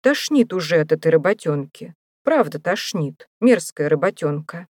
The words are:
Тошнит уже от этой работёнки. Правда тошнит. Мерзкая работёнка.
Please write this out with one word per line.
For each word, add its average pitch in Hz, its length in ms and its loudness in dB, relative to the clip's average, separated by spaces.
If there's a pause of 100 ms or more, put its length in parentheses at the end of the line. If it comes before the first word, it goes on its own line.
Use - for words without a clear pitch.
Тошнит 277 460 2
уже 165 300 0
от 156 100 0
этой 156 180 2
работёнки. 160 840 -2 (260)
Правда 190 380 0
тошнит. - 680 -6 (120)
Мерзкая 196 480 2
работёнка. 156 880 -4